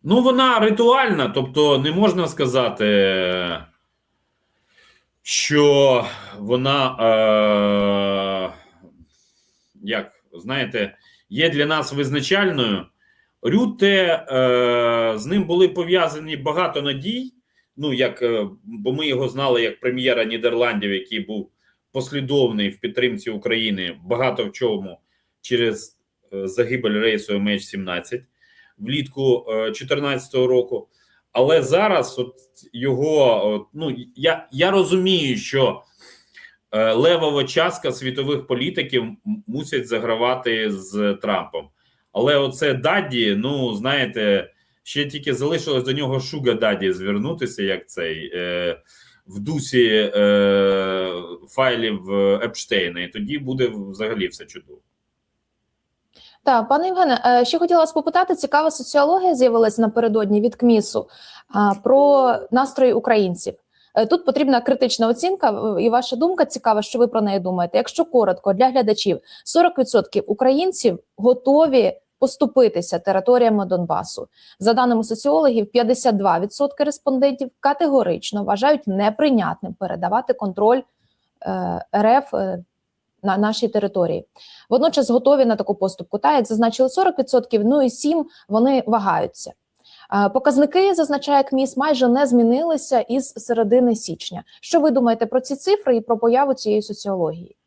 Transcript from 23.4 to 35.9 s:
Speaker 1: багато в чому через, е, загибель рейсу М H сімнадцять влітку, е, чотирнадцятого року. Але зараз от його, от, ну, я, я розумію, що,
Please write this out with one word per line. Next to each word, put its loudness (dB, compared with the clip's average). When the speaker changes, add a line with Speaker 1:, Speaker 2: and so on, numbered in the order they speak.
Speaker 1:
багато -2
в -12
чому -6
через, -4
е, -8
загибель -2
рейсу -2
М -2
H -2
сімнадцять -10
влітку, -2
е, -4
чотирнадцятого -4
року. -2
Але 2
зараз 0
от -8
його, 2
от, -4
ну, -6
я, -2
я 0
розумію, 2
що, 0